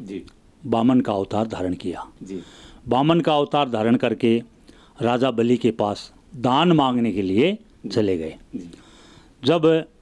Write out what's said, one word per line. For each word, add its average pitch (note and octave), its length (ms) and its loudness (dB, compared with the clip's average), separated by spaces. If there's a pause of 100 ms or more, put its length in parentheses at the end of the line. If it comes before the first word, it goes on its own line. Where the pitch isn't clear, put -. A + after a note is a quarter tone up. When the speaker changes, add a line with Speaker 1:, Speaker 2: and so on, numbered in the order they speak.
Speaker 1:
जी। G2 220 -12 (420)
Speaker 2:
वामन A#2+ 360 2
का A2+ 120 -4
अवतार G#2 340 -2
धारण F#2 260 -6
किया। F2 340 -10 (160)
Speaker 1:
जी। F#2 160 -12 (480)
Speaker 2:
वामन D3 320 2
का D#3 160 2
अवतार C#3+ 340 0
धारण A#2 260 2
करके A#2 460 0 (600)
राजा A#2+ 300 0
बलि A#2 260 2
के A#2 140 0
पास G#2 420 -6 (220)
दान C3+ 360 2
मांगने B2 400 2
के G2 100 -2
लिए G2+ 300 2
Speaker 1:
जी। - 380 -14
Speaker 2:
चले G2+ 280 0
गए। D#2+ 180 -10 (200)
Speaker 1:
जी। E2+ 160 -14 (760)
Speaker 2:
जब D#3+ 400 2 (160)